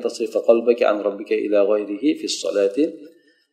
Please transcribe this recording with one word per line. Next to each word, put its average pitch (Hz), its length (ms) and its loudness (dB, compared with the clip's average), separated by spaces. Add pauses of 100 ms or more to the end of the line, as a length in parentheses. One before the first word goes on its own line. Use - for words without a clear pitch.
tasrifa 113 400 -4
qalbaka 117 480 4
an 104 100 2
rabbika 101 360 -4
ila 104 280 2
ghayrihi 104 540 0
fis - 200 -6
solati". 98 480 0 (680)